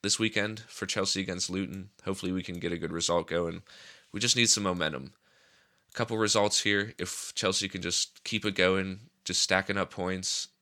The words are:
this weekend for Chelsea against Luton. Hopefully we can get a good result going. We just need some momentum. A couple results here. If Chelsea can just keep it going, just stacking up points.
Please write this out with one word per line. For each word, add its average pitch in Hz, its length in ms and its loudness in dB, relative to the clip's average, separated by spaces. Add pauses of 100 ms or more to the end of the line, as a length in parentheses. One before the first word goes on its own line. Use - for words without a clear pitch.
this 104 180 2
weekend 107 480 2
for - 180 -8
Chelsea 98 340 0
against 90 300 -4
Luton. 95 400 -4 (140)
Hopefully 95 260 -2
we 92 140 -2
can 87 160 -8
get 87 120 -2
a 85 60 -2
good 80 140 -4
result 85 340 2
going. 85 360 -2 (500)
We 101 80 -4
just 120 160 4
need 117 140 6
some 104 120 2
momentum. 78 520 -2 (800)
A - 40 -14
couple 113 200 -2
results 104 440 4
here. 104 360 0
If - 380 -8
Chelsea 98 340 0
can 92 140 -6
just - 400 -2
keep 107 220 -4
it 104 100 0
going, 95 460 4 (240)
just - 180 0
stacking 95 360 2
up 90 120 -2
points. 92 580 -4 (140)